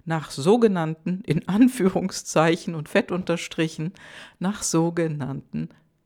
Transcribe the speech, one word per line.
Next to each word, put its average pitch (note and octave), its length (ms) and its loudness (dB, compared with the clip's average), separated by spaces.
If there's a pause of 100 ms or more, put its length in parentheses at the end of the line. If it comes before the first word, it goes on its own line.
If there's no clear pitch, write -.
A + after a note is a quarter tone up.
nach D#3+ 260 -4
sogenannten, F3+ 960 2
in - 220 -2
Anführungszeichen F3+ 1300 2
und D3+ 140 -10
Fettunterstrichen, E3+ 1040 -2 (460)
nach F#3+ 240 -4
sogenannten D#3+ 1040 -2 (360)